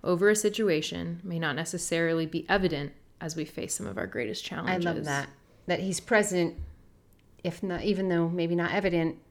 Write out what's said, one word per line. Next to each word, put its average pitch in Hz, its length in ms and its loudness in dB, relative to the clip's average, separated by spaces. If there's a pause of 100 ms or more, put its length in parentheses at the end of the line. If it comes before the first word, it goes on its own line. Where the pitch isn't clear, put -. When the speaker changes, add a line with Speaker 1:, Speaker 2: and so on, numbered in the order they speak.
Speaker 1:
over 180 280 4
a 214 40 6
situation 175 880 0
may 175 160 -4
not 156 180 0
necessarily 165 680 0
be 160 240 -4
evident 170 440 2 (280)
as 165 160 -6
we 156 80 -4
face - 300 -8
some 208 120 -6
of - 120 -6
our - 80 -4
greatest 120 440 -6
Speaker 2:
I 196 60 -8
love 165 100 -6 (160)
Speaker 1:
challenges. 170 240 -2
Speaker 2:
that, 143 220 -2 (380)
that 180 140 0
he's 190 200 -2
present, 196 540 2 (920)
if - 180 -4
not, 180 200 -4
even 190 260 2
though 170 220 4
maybe 170 260 0
not 170 160 2
evident, 170 440 2 (140)